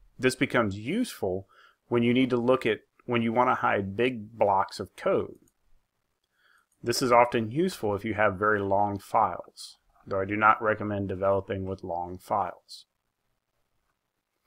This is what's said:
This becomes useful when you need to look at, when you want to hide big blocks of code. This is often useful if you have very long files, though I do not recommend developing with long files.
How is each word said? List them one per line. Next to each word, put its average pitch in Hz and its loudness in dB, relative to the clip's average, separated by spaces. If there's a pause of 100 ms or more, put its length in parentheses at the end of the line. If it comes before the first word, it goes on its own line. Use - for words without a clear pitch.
(180)
This 127 0
becomes 113 0
useful 107 -6 (420)
when 120 2
you 120 4
need 127 4
to 127 2
look 127 2
at, 110 0 (260)
when 120 0
you 113 -2
want 123 2
to 117 2
hide 107 -2
big 117 -4
blocks 98 2
of 95 -10
code. 156 -2 (1500)
This 117 -2
is 123 2
often 120 6
useful 127 -2
if 98 -6
you 110 -4
have 104 2
very 104 2
long 101 -2
files, - -4 (280)
though 98 -4
I 98 -2
do 104 -4
not 110 4
recommend 104 -2
developing 98 -2
with 95 -8
long 90 -8
files. - -6 (1600)